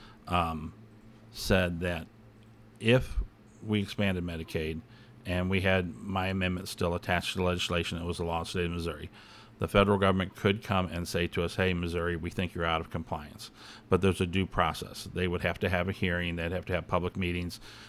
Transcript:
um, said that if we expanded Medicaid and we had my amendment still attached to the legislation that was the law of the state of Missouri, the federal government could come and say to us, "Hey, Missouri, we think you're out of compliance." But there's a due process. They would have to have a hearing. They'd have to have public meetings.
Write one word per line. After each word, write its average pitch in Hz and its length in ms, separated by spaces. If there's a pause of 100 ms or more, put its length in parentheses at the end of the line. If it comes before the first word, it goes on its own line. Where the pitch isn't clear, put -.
(280)
um, 82 460 (600)
said 90 460
that 85 260 (720)
if 123 380 (480)
we 107 160
expanded 95 420
Medicaid 82 580 (440)
and 90 240
we 95 120
had 92 340
my 95 320
amendment 92 400
still 87 280
attached 87 360
to - 80
the 92 40
legislation 87 540
that 85 80
was 87 120
the 87 60
law 82 180
of 85 60
the - 40
state 90 140
of 85 60
Missouri, 82 380 (500)
the - 80
federal 101 300
government 95 380
could 101 280
come 92 240
and 85 200
say 87 200
to 87 160
us, 85 120
"Hey, 92 180
Missouri, 87 440
we 85 120
think 90 240
you're 85 120
out 80 160
of - 80
compliance." 78 600 (400)
But 90 120
there's 95 180
a 95 60
due 90 200
process. - 680
They 90 140
would 87 140
have 87 180
to 92 100
have 90 180
a 98 60
hearing. 87 420
They'd 85 160
have 90 140
to 92 80
have 82 140
public 87 280
meetings. 87 440 (300)